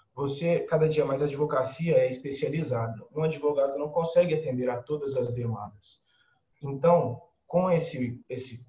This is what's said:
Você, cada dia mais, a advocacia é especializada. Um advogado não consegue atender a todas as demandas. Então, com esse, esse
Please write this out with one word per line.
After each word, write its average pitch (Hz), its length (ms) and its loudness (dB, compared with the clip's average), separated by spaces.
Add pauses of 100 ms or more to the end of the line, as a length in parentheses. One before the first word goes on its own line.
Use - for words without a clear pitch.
(140)
Você, 143 460 0
cada 156 300 2
dia 151 160 2
mais, 135 160 0
a 147 40 0
advocacia 143 720 0
é 127 120 4
especializada. 135 920 -4 (140)
Um 156 80 -2
advogado 143 540 0
não 147 100 -4
consegue 165 460 2
atender 127 360 -2
a 120 120 -4
todas 143 340 -4
as 120 180 -2
demandas. 107 680 -8 (600)
Então, 131 600 4 (260)
com 185 240 2
esse, 127 580 -2
esse 120 400 -10